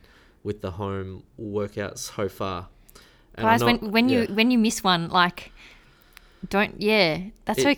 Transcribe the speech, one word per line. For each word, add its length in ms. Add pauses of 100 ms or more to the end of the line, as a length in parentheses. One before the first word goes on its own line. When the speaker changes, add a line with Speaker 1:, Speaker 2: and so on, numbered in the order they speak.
(440)
Speaker 1:
with 180
the 100
home 520 (160)
workouts 600 (160)
so 140
far. 380 (680)
And 120
I 60
Speaker 2:
Guys, 80
Speaker 1:
know, 60
Speaker 2:
when, 240
when 180
Speaker 1:
yeah. 180
Speaker 2:
you, 80
when 160
you 60
miss 260
one, 260
like, 420 (1000)
don't, 320
yeah, 380 (260)
that's 140
Speaker 1:
It, 80 (100)